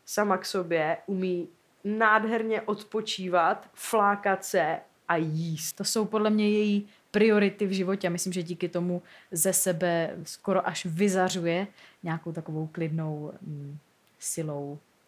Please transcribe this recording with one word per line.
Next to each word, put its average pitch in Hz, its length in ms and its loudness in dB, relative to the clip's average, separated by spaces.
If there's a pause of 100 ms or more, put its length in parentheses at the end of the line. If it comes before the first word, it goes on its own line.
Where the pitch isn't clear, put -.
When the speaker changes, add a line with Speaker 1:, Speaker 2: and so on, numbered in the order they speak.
Speaker 1:
sama 208 320 0
k 190 80 -8
sobě, 165 600 0
umí 185 420 -2 (360)
nádherně 220 760 2
odpočívat, 196 1120 0
flákat 202 720 2
se 160 320 0 (300)
a 175 80 2
jíst. 160 580 -2
Speaker 2:
To 202 100 -8
jsou 214 220 0
podle 214 240 2
mě 214 200 4
její 208 380 2 (240)
priority 208 540 4
v 190 60 0
životě 190 360 0
a - 20 0
myslím, 175 240 -2
že 180 100 -2
díky 175 260 -6
tomu 175 320 -2 (300)
ze 180 220 2
sebe 170 680 0
skoro - 440 -2
až 160 180 -4
vyzařuje 185 800 0 (360)
nějakou 165 280 -4
takovou 156 400 -6
klidnou, 156 600 -4 (100)
mm, 143 360 -12 (420)
silou 147 600 -6 (280)